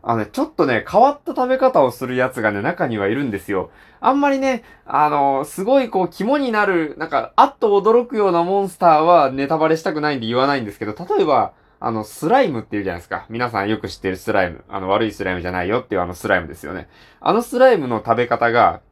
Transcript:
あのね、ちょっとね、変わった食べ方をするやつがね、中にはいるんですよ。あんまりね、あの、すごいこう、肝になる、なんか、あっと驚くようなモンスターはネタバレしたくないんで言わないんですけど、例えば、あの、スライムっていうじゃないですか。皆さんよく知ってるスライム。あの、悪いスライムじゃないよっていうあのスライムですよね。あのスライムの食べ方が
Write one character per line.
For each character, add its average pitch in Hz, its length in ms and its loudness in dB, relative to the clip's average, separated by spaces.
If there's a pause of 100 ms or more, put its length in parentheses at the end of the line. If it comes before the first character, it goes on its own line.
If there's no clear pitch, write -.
あ 117 120 -2
の 113 60 0
ね、 107 120 -4
ち - 80 -6
ょ 285 40 0
っ 311 100 -8
と - 120 0
ね、 117 240 -2
変 202 120 4
わ 277 100 4
っ 285 140 -10
た - 100 -8
食 254 140 -2
べ 262 80 0
方 254 260 4
を 120 80 2
す 127 160 -8
る 127 80 -6
や 127 140 0
つ 127 120 -8
が 107 120 0
ね、 101 80 -6
中 160 260 -4
に 113 100 -6
は 101 120 0
い 113 60 0
る 139 100 -4
ん 117 60 -4
で 98 80 -6
す - 120 -10
よ。 90 180 -2 (300)
あ 254 140 0
ん 285 80 0
ま 285 80 2
り 269 100 -2
ね、 262 240 -2 (220)
あ 151 240 0
の、 139 340 0
す 180 220 -8
ご 262 160 4
い 247 80 -4
こ 185 140 -2
う、 175 60 -4
肝 233 280 -2
に 262 160 -2
な 208 120 2
る、 165 320 -2
な 160 100 -8
ん - 20 -12
か、 - 260 -2
あ 277 120 6
っ - 120 -10
と 202 220 2
驚 233 260 2
く 247 80 -8
よ 202 140 2
う - 20 2
な 170 140 2
モ 196 160 0
ン 196 80 -4
ス - 80 -16
タ 175 140 4
ー 156 80 6
は 160 300 6
ネ 135 160 -4
タ 160 120 -2
バ 156 100 2
レ 160 80 2
し 160 80 -10
た 190 80 -2
く 151 80 -6
な 147 140 -2
い 135 40 -4
ん 120 40 -6
で 113 60 -6
言 120 100 0
わ 135 100 2
な 143 80 2
い 131 60 -4
ん 110 40 -8
で 101 60 -10
す - 80 -20
け 110 60 -6
ど、 107 120 -8
例 359 260 -2
え - 20 2
ば、 127 260 2 (300)
あ 120 100 -4
の、 110 140 -4
ス - 240 -6
ラ 262 140 4
イ 220 40 2
ム 123 140 -4
っ - 20 -14
て - 140 -8
い - 20 -2
う 98 40 -6
じ 92 60 -4
ゃ 87 40 -6
な 87 60 -10
い - 0 -
で - 40 -18
す - 60 -20
か。 90 180 -8
皆 117 220 -4
さ 107 120 -2
ん 101 60 -2
よ 107 100 0
く 98 120 -8
知 - 80 -14
っ - 20 -20
て 95 100 -4
る 92 60 -4
ス 107 160 -8
ラ 98 140 2
イ 85 60 -6
ム。 69 180 -18
あ 101 100 -10
の、 92 80 -8
悪 107 180 2
い 107 60 -4
ス 104 140 -12
ラ 92 80 -2
イ - 20 -4
ム 87 60 -8
じ 87 80 -8
ゃ - 20 -8
な 90 140 -4
い 92 40 -4
よ 120 120 -2
っ - 40 -16
て 104 100 -6
い - 20 0
う 90 40 0
あ 87 40 -2
の 90 80 -10
ス - 160 -8
ラ 95 80 2
イ 87 40 0
ム 80 60 -12
で 76 60 -14
す - 100 -18
よ 73 80 -10
ね。 90 160 -12 (320)
あ - 140 0
の 226 80 2
ス 240 180 -6
ラ 262 140 8
イ 202 40 2
ム 135 120 -4
の 117 80 -2
食 113 180 0
べ 120 120 0
方 117 260 0
が 101 260 4 (120)